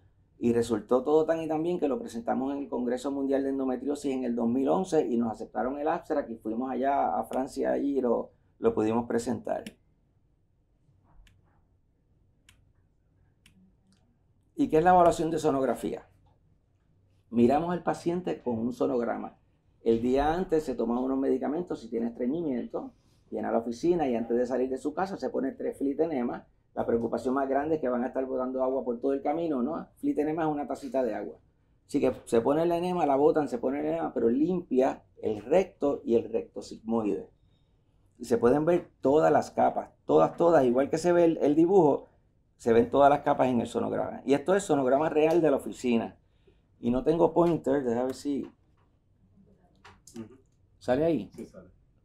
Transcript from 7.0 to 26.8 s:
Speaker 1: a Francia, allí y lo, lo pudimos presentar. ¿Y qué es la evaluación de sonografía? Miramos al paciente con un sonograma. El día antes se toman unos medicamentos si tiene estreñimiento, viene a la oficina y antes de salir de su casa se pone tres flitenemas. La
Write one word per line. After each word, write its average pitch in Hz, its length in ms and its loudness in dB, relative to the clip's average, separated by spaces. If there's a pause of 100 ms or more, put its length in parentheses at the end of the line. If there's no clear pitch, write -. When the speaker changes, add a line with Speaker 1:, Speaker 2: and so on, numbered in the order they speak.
Speaker 1:
a 113 60 -4
Francia, 131 480 -4
allí 135 280 0
y - 20 2
lo, 113 300 0 (280)
lo 113 140 2
pudimos 110 340 0
presentar. 117 560 -4 (4000)
¿Y - 120 -2
qué 156 100 2
es 160 60 4
la 180 80 6
evaluación 165 400 4
de 165 80 -4
sonografía? 135 680 -2 (1200)
Miramos 131 400 4
al 175 100 -4
paciente 170 640 -4
con 117 160 -4
un 120 120 -2
sonograma. 117 640 -4 (440)
El 113 200 2
día 139 320 2
antes 180 300 0
se 127 120 -6
toman 117 240 -2
unos 131 180 -2
medicamentos 135 640 -2
si 113 80 -16
tiene 117 180 -4
estreñimiento, 131 840 -4 (380)
viene 107 180 -6
a 110 40 -2
la 113 60 0
oficina 143 500 0
y 120 80 0
antes 117 220 0
de 123 80 2
salir 127 240 -2
de 131 80 -4
su 147 160 -6
casa 190 240 -6
se - 120 -6
pone 131 240 -4
tres - 240 -8
flitenemas. 139 640 -2 (320)
La 117 100 -4